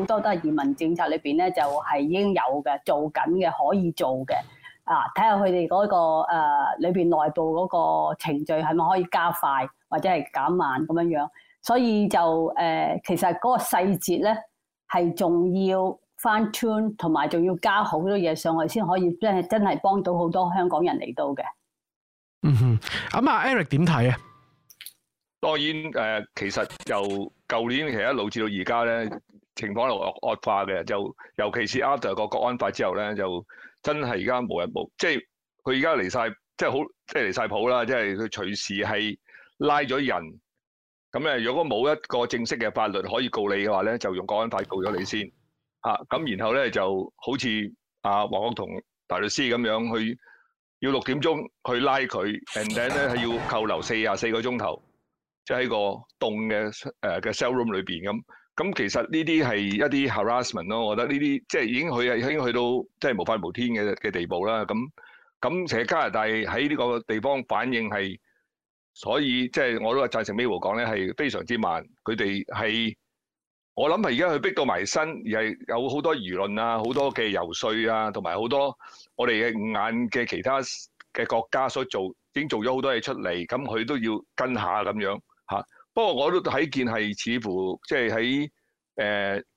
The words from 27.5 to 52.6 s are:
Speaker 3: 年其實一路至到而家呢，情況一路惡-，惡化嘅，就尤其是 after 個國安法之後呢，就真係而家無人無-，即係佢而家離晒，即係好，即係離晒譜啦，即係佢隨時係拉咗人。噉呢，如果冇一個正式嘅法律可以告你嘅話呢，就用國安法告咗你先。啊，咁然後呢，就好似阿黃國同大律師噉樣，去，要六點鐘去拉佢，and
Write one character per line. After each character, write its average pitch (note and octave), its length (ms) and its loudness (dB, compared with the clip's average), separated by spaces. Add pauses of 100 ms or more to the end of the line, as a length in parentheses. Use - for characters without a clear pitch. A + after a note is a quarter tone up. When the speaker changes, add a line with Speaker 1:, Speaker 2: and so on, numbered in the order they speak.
Speaker 3:
年 C#3+ 220 0
其 A2+ 60 -2
實 G#2+ 120 0
一 C#3 60 0
路 G#2+ 140 -2
至 A#2 100 -4
到 A2 60 0
而 G2+ 180 -2 (220)
家 A#2 60 2
呢， A2+ 280 -2 (360)
情 G#2 180 -6
況 A#2 120 0
一 C3 40 2
路 A#2 60 0
惡-， F#2 260 -4
惡 A2+ 240 -2
化 G2+ 180 2
嘅， F#2+ 220 -2
就 G2+ 280 -2 (220)
尤 G#2+ 180 0
其 A#2 140 -2
是 B2+ 120 -2
after B2 360 0
個 G#2+ 100 -2
國 - 220 -2
安 B2 100 -2
法 G2+ 140 0
之 A#2 140 -2
後 F#2 100 0
呢， G#2 180 -4
就 F#2+ 320 -4 (380)
真 D3+ 160 -2
係 C3 100 -4
而 G2 160 -2
家 B2 140 2
無 F2 200 -2
人 F2 140 -2
無-， - 240 -4
即 F#3 100 0
係 D3 140 2 (420)
佢 C3 140 0
而 C3 40 2
家 D#3+ 140 2
離 F#2+ 140 0
晒， A2+ 200 -2 (280)
即 F3 80 0
係 C3+ 60 2
好， B2+ 60 -2 (280)
即 - 140 -4
係 A2+ 80 2
離 F#2+ 60 0
晒 A#2 140 -2
譜 G#2 220 0
啦， B2 160 2
即 A2+ 80 -2
係 G#2 220 0
佢 A2 120 -4
隨 G2+ 280 -6
時 - 180 -6 (100)
係 G#2 340 -2 (420)
拉 D3 220 2
咗 C3+ 220 0
人。 F2 360 -4 (720)
噉 A#2+ 120 -4
呢， D3 140 2
如 A#2 160 0
果 E3 100 0
冇 C#3 320 2
一 D3+ 120 -10
個 A#2+ 180 0
正 A#2 180 -2
式 A#2 140 -4
嘅 A2 140 -2
法 A2 160 0
律 G2 160 -2
可 A2 180 -2
以 B2 80 -2
告 A2+ 140 -2
你 G2+ 120 2
嘅 G2+ 160 0
話 F#2+ 120 2
呢， A2 160 0
就 G2 160 -4
用 F#2 100 -4
國 G#2 140 0
安 A2+ 100 0
法 A2 80 -4 (100)
告 F#2+ 140 -6
咗 G2 160 -2
你 F#2 80 -4
先。 G#2 260 -6 (560)
啊， G#2+ 100 0 (120)
咁 B2+ 280 -2
然 G#2+ 80 -2
後 A2 80 2
呢， C3 160 2
就 F#2+ 460 0
好 - 220 -6
似 G#2+ 360 -2 (280)
阿 G#2 260 2
黃 G2 140 -2
國 A#2 120 -2
同 G2+ 140 -6 (400)
大 F2+ 120 -2
律 G#2 80 0
師 C3+ 220 -2
噉 A#2 120 2
樣， A2+ 360 0
去， A2+ 200 -2 (640)
要 C3+ 120 0
六 C3+ 100 2
點 C3+ 200 -2
鐘 D#3 260 0 (160)
去 B2 160 0
拉 C3+ 200 2
佢， G#2+ 440 -2 (120)
and G#2+ 200 -4